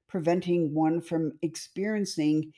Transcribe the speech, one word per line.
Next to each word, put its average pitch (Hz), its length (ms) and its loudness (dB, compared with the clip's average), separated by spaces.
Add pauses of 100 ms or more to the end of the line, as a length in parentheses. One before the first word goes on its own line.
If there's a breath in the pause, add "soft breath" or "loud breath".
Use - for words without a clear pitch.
preventing 175 680 0
one 160 260 2
from 160 320 -2 (100)
experiencing 160 1160 -2